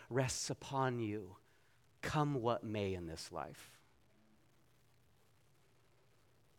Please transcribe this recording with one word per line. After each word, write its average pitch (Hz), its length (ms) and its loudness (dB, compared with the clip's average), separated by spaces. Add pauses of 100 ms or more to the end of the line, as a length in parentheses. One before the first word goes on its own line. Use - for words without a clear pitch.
rests 127 400 2
upon 131 520 0
you, 104 360 -2 (640)
come 147 360 2
what 117 280 2
may 104 300 2
in 87 120 -4
this 80 240 -8
life. - 480 -8 (2750)